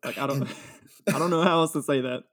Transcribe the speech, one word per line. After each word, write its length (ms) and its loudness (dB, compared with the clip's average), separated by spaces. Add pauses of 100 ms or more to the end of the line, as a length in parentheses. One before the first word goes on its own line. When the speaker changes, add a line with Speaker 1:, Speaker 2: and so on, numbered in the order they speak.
Speaker 1:
Like, 140 -8
I 80 -2
don't, 160 -2
Speaker 2:
And 60 -4 (320)
Speaker 1:
<laughs> 320 -6
I 60 0
don't 120 2
know 120 4
how 180 4
else 120 2
to 100 -2
say 200 0
that. 300 -6